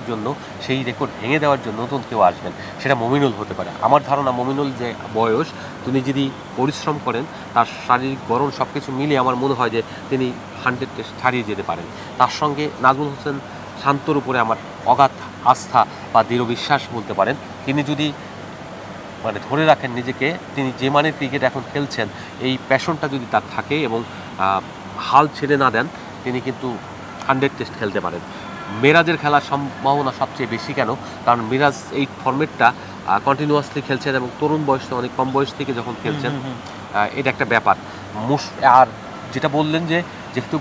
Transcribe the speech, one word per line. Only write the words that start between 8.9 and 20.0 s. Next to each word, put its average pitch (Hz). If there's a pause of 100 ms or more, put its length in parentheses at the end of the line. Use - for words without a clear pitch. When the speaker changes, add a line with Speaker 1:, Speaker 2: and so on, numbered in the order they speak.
Speaker 1:
মিলিয়ে 139
আমার 127
মনে 135
হয় 120
যে 113 (280)
তিনি 131 (320)
হান্ড্রেড 127
টেস্ট -
ছাড়িয়ে 123
যেতে 101
পারেন। 82 (320)
তার 127 (100)
সঙ্গে 147 (120)
নাজমুল 135
হোসেন 139 (440)
শান্তর 143
উপরে 127
আমার 113 (280)
অগাধ 131 (340)
আস্থা 120 (280)
বা 113
দৃঢ় 120
বিশ্বাস 120 (120)
বলতে 107
পারেন। 98 (300)
তিনি 143
যদি 147 (1080)
মানে 104 (100)
ধরে 151
রাখেন 139
নিজেকে, 127 (220)